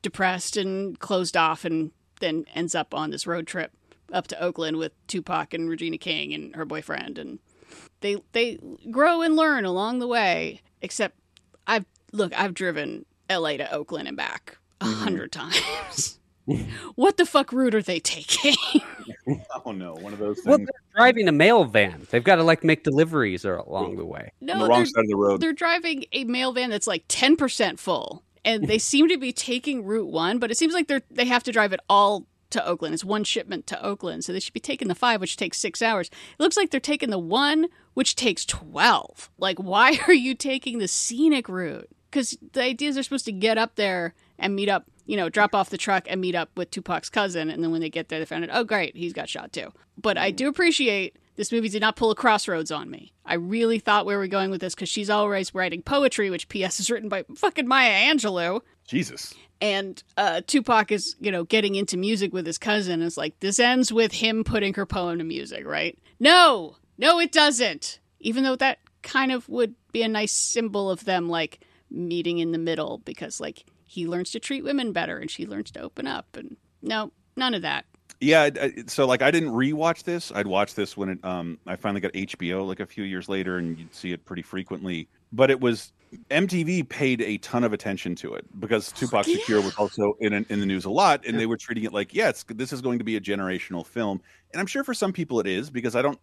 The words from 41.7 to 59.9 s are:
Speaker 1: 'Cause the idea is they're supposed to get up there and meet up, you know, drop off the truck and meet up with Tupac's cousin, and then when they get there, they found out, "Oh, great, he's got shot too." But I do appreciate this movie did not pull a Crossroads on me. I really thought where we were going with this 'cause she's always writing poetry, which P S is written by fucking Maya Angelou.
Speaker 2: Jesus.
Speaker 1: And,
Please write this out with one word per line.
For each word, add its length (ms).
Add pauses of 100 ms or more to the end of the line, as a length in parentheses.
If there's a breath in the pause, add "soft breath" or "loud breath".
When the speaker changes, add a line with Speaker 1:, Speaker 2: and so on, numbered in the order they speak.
Speaker 1:
'Cause 280 (160)
the 100
idea 240
is 80
they're 80
supposed 220
to 80
get 240
up 180
there 380 (260)
and 160
meet 140
up, 160 (200)
you 120
know, 100
drop 260
off 180
the 60
truck 320
and 120
meet 140
up 200
with 160
Tupac's 380
cousin, 400
and 120
then 100
when 100
they 80
get 180
there, 100
they 80
found 200
out, 80
"Oh, 100
great, 320
he's 180
got 140
shot 240
too." 220 (280 soft breath)
But 160
I 140
do 160
appreciate 680 (180)
this 160
movie 160
did 140
not 160
pull 120
a 60
Crossroads 560
on 180
me. 220 (140)
I 80
really 460
thought 260
where 120
we 60
were 60
going 220
with 100
this 120
'cause 140
she's 220
always 440
writing 280
poetry, 480
which 180
P 160
S 160
is 100
written 200
by 160 (100)
fucking 320
Maya 420
Angelou. 520 (260)
Speaker 2:
Jesus. 460 (260 soft breath)
Speaker 1:
And, 420 (140)